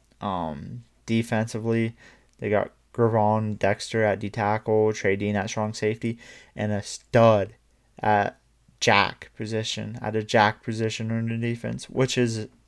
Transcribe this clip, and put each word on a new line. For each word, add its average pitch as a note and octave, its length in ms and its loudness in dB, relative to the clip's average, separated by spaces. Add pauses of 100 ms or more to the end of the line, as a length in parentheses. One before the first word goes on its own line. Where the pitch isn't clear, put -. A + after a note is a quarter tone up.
(220)
Um, F2+ 640 -8 (200)
defensively, A2+ 920 -2 (400)
they G#2 120 -6
got G2+ 220 2 (220)
Gervon A2 680 2
Dexter G#2+ 460 0
at G2+ 140 0
D G#2 100 -6
tackle, G#2+ 640 0
Trey G2+ 240 0
Dean G#2 180 -2
at G2 140 -2
strong G#2+ 240 -4
safety, A2+ 440 -4 (380)
and G#2+ 160 -4
a G#2+ 100 -2
stud A2 760 4 (460)
at G#2 380 2 (400)
jack - 560 2
position, A2 640 -6
at A2 140 -4
a A2 80 -2
jack G#2+ 400 2
position A2 480 -4
in A2+ 160 -2
the A2+ 100 -4
defense, A#2 520 -6
which B2+ 280 -2
is A2+ 300 0 (200)